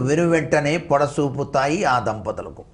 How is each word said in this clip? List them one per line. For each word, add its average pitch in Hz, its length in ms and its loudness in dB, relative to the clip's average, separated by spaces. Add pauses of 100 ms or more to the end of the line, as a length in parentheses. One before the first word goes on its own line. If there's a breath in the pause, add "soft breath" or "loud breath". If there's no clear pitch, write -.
వెనువెంటనే 151 720 2
పొడసూపుతాయి 143 1080 0
ఆ 135 160 2
దంపతులకు. 104 640 -6 (100)